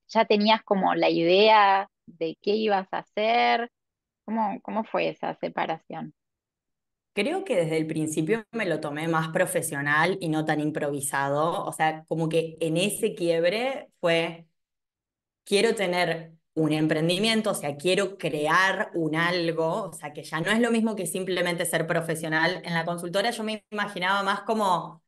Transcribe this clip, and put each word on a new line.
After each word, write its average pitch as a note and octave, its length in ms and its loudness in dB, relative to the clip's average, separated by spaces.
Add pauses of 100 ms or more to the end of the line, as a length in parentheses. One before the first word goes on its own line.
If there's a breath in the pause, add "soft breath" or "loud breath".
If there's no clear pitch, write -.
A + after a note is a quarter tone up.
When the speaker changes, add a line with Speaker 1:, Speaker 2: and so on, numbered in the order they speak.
Speaker 1:
¿ya A3 160 4
tenías G#3+ 400 4
como F#3 320 2
la E3 140 4
idea G3 760 6 (180)
de E3 360 -8
qué G#3 140 0
ibas G3+ 360 0
a F3 60 -4
hacer? A#3 720 0 (540)
¿Cómo, G#3+ 380 -2
cómo G#3 200 -6
fue F3 260 -2
esa E3 280 -6
separación? D#3+ 760 -6 (1000)
Speaker 2:
Creo C#4 320 -2
que - 120 -2
desde D#3+ 200 2
el D#3 100 0
principio D#3+ 640 -2
me A3 160 -4
lo D#3 140 -2
tomé D3+ 280 -6
más D#3+ 200 0
profesional D#3+ 920 0
y E3 80 -4
no D#3 160 0
tan D#3 160 0
improvisado. D3 1040 -2
O D#3 80 -6
sea, D#3+ 360 -2
como D#3+ 200 -2
que D#3+ 320 0
en D#3+ 160 0
ese G3+ 380 0
quiebre F3 760 0 (120)
fue, E3 460 0 (1000)
quiero G#3+ 300 4
tener F3 580 -2 (220)
un D#3 180 2
emprendimiento, F3+ 760 2
o F3+ 40 -2
sea, D3 220 -6
quiero F#3 400 0
crear F3 800 0
un D#3+ 200 -2
algo, E3 760 0
o - 20 -16
sea, D3 200 -14
que D3+ 120 -16
ya D#3+ 160 -6
no F3 100 -2
es A3 100 2
lo A#3+ 100 2
mismo A3+ 260 0
que F#3+ 100 -6
simplemente F3 600 -2
ser E3 200 0
profesional. E3 800 -2
En F3 100 -6
la E3 120 -2
consultora F3 440 -2
yo A3 140 -6
me G#3+ 260 -6
imaginaba G3 520 -2
más G3 200 0
como F#3 640 0